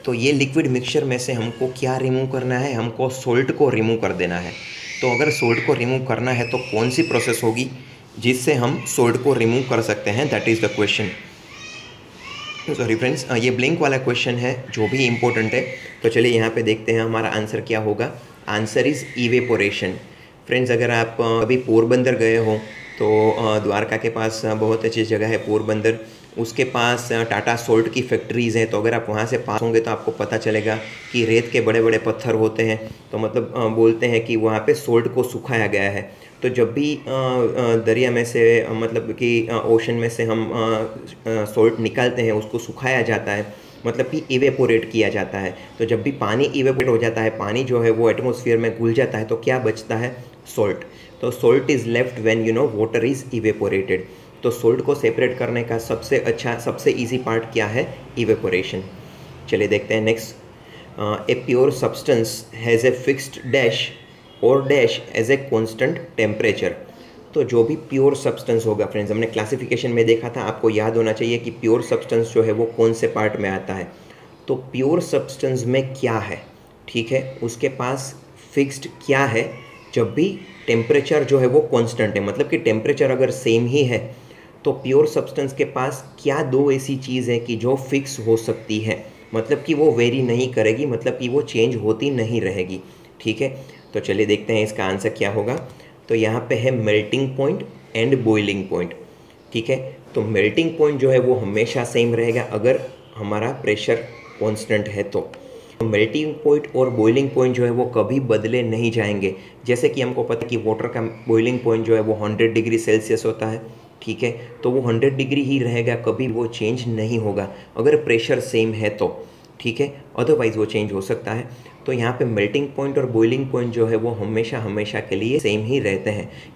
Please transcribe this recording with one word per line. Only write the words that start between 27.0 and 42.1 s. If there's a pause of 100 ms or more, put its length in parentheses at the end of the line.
अ,
टाटा
सॉल्ट
की
फैक्ट्रीज
हैं।
तो
अगर
आप
वहाँ
से
पास
होंगे
तो
आपको
पता
चलेगा (360)
कि
रेत
के
बड़े-बड़े
पत्थर
होते
हैं, (160)
तो
मतलब,
अ,
बोलते
हैं
कि
वहाँ
पे
सॉल्ट
को
सुखाया
गया
है। (180)
तो
जब
भी,
अ,
अ, (100)
दरिया
में
से,
अ,
मतलब
कि,
अ,
ocean
में
से
हम,
अ, (760)
अ,
salt
निकालते